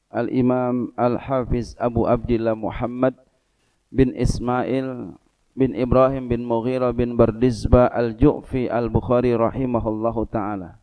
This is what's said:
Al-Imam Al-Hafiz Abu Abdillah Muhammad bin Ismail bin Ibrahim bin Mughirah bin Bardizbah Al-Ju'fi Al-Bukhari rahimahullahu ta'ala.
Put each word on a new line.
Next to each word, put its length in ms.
Al-Imam 880
Al-Hafiz 880
Abu 240
Abdillah 480
Muhammad 640
bin 240
Ismail 1040
bin 240
Ibrahim 560
bin 160
Mughirah 480
bin 240
Bardizbah 720
Al-Ju'fi 800
Al-Bukhari 640
rahimahullahu 960
ta'ala. 520